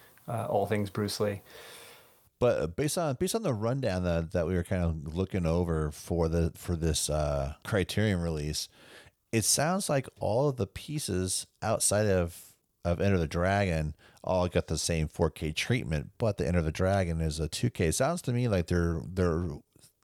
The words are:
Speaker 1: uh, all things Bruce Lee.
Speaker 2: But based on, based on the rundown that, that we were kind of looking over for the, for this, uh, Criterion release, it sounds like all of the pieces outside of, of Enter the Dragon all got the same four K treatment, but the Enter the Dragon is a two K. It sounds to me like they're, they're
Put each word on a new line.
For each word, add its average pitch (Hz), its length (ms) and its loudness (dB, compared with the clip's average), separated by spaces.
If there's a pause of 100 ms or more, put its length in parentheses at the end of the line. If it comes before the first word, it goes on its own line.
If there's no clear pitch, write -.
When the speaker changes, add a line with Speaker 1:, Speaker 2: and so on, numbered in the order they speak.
(280)
Speaker 1:
uh, 113 180 -4
all 98 200 0
things 104 240 0
Bruce 104 300 -2
Lee. 104 220 -2 (1000)
Speaker 2:
But 82 360 2
based 147 220 0
on, 156 180 0
based 185 200 0
on 226 80 -2
the 151 100 2
rundown 110 500 0
that, 85 280 0
that 85 160 2
we 92 60 0
were 87 100 2
kind 90 200 0
of 80 320 -2
looking 92 300 0
over 82 460 2
for 85 360 -2
the, 82 280 2
for - 200 -4
this, 78 340 0
uh, 73 440 0 (120)
Criterion 101 560 0
release, 76 460 -4 (640)
it 110 120 2
sounds 175 440 0
like 139 180 0 (120)
all 120 300 0
of 127 80 -2
the 104 100 0
pieces 92 800 -4 (140)
outside 107 460 2
of, 90 460 0 (320)
of 87 160 0
Enter 98 160 4
the 80 100 2
Dragon 85 640 0 (300)
all 90 240 2
got 87 200 0
the 80 100 -2
same 80 320 0
four 82 200 2
K 78 220 -4
treatment, 78 640 -2
but 110 200 -2
the 69 100 -2
Enter 87 140 2
the 78 100 0
Dragon 92 500 0
is 78 180 -2
a 78 100 -2
two - 200 -2
K. 87 180 0
It 78 80 2
sounds 160 280 0
to 127 100 -4
me 123 140 0
like 92 200 2
they're, 85 380 2
they're 87 440 0 (540)